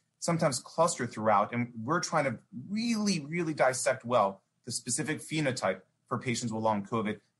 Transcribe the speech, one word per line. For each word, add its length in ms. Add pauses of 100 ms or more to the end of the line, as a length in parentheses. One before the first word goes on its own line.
(200)
sometimes 400
cluster 480
throughout, 460
and 180 (100)
we're 200
trying 240
to 140 (300)
really, 520
really 320
dissect 500
well 380 (240)
the 80
specific 480
phenotype 580 (300)
for 80
patients 340
with 100
long 240
covid, 360 (180)